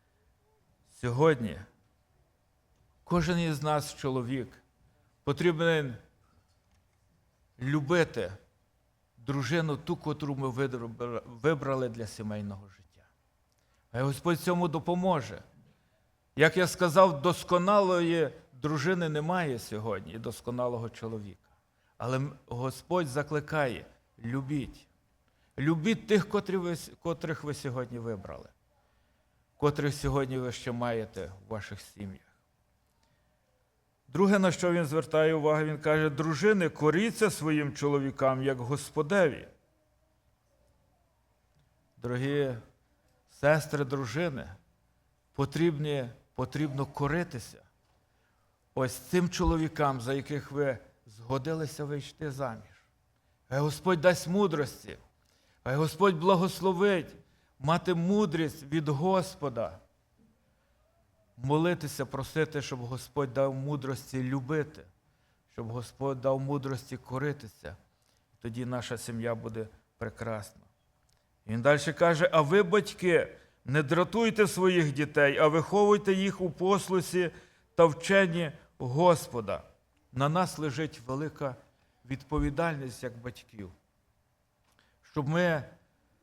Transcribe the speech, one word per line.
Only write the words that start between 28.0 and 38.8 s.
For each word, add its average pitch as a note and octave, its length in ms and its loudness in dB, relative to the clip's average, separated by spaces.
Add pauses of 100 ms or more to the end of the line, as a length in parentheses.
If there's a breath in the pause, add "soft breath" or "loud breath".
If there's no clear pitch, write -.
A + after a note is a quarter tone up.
котрих D3 360 0
сьогодні C3+ 440 -2
ви B2+ 140 -4
ще B2 200 -8
маєте A#2 540 -4
в F#2+ 260 -14
ваших G#2 300 -10
сім'ях». - 560 -16 (1800)
Друге, G3 260 6
на F#3+ 120 4
що F3+ 200 0
він E3+ 140 2
звертає D#3 480 2
увагу, D3+ 300 2
він D#3 140 -2
каже: D#3 320 2
«Дружини, D#3+ 600 2
коріться F#3 600 2
своїм D3 440 -2
чоловікам, C3+ 720 0
як C3+ 140 0
Господеві». C#3+ 880 0 (2500)